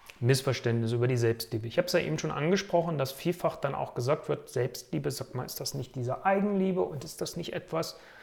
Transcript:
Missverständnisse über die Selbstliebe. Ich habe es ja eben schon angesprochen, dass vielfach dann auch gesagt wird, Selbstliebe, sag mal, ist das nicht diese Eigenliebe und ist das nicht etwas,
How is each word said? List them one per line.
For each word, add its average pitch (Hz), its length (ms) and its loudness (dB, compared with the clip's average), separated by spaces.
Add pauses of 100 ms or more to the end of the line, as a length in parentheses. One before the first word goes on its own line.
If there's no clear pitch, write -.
(200)
Missverständnisse 120 760 2
über 120 140 4
die 127 80 2
Selbstliebe. 117 500 0
Ich 113 120 -6
habe 175 80 4
es - 60 -4
ja 175 80 6
eben 156 180 0
schon 156 120 -2
angesprochen, 170 680 2
dass 135 140 0
vielfach - 440 0
dann 139 180 -2
auch 139 200 -4
gesagt 131 340 0
wird, 143 200 -2
Selbstliebe, 139 640 -2
sag - 240 -8
mal, 127 100 -4
ist - 160 -8
das 139 140 -6
nicht 139 200 -6
diese 127 300 -2
Eigenliebe 190 580 2
und 147 220 -4
ist - 160 -10
das - 160 -6
nicht - 180 -6
etwas, - 440 -4 (240)